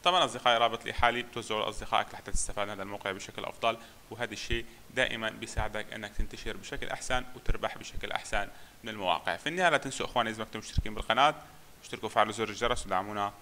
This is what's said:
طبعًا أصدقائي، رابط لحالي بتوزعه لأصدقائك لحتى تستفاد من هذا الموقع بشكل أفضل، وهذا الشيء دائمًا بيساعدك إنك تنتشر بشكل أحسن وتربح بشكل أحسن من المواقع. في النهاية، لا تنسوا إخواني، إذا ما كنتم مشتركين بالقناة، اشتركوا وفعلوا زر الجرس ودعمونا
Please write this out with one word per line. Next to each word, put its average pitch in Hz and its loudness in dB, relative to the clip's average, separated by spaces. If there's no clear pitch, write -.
طبعًا 175 6
أصدقائي، 120 4
رابط 113 2
لحالي 120 4
بتوزعه 110 -4
لأصدقائك 107 0
لحتى - -12
تستفاد - 2
من 104 -8
هذا 98 -8
الموقع 101 -4
بشكل 101 -8
أفضل، 113 0
وهذا 113 -6
الشيء 117 -4
دائمًا 113 0
بيساعدك 110 -4
إنك 107 -8
تنتشر 110 -2
بشكل 123 -6
أحسن - -2
وتربح - 0
بشكل - -6
أحسن 101 0
من 117 -6
المواقع. 92 0
في - -6
النهاية، 175 4
لا 147 4
تنسوا - -2
إخواني، 113 2
إذا 110 -6
ما 110 -4
كنتم - -10
مشتركين - 0
بالقناة، 127 4
اشتركوا - -8
وفعلوا 107 4
زر 107 0
الجرس 117 0
ودعمونا 101 0